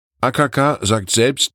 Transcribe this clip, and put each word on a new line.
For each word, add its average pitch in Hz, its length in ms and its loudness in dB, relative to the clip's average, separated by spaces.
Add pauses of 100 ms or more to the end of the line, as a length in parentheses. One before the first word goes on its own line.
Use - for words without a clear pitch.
(200)
A 123 100 0
K 143 200 0
K 139 320 0
sagt 101 280 -2
selbst, 127 440 0